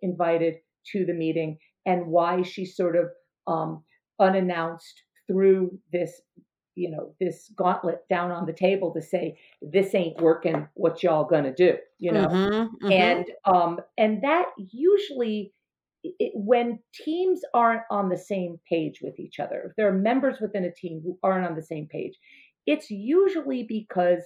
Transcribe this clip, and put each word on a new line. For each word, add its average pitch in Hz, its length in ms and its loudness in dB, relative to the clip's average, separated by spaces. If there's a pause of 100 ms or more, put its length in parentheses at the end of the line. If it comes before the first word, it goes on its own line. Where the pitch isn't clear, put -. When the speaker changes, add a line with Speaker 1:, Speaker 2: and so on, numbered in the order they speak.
Speaker 1:
invited 170 540 0 (380)
to 190 120 0
the 175 80 -2
meeting 160 460 -4 (260)
and 180 220 0
why 175 360 2
she 185 220 -6
sort 180 320 -2
of, 170 140 2 (380)
um, 160 340 -4 (380)
unannounced 180 800 0 (240)
threw 190 500 4 (160)
this, 175 300 -4 (540)
you 175 120 -4
know, 151 300 -10
this 180 380 -4
gauntlet 180 520 -2
down 180 220 -2
on 170 160 -6
the 160 60 -6
table 190 420 0
to 160 80 -6
say, 165 340 -4 (240)
"This 190 320 0
ain't 170 280 -2
working, 160 540 2
what 165 280 -2
y'all 156 220 2
gonna 147 280 2
do?" 175 260 4 (200)
You 175 140 -2
know? 185 160 4
Speaker 2:
Mm-hmm, 208 580 0
mm-hmm. 196 60 4
Speaker 1:
And, 175 340 4 (180)
um, 175 360 2 (180)
and 214 240 2
that 320 340 0
usually, 240 960 0 (520)
it, - 320 -4
when 240 420 0 (160)
teams 359 460 -2 (120)
aren't 226 380 2
on 202 200 -2
the 180 60 -2
same 175 520 -6
page 160 340 -2
with 143 160 -12
each - 220 -14
other, 165 300 -6
if - 60 -12
there 214 120 2
are 196 40 2
members 254 480 0
within 202 240 -4
a 175 80 -6
team 165 300 -12
who 175 220 -8
aren't 185 240 0
on 160 80 -6
the 160 60 -8
same 156 260 -10
page, - 280 -10 (480)
it's 294 280 -2
usually 277 720 0
because 180 600 0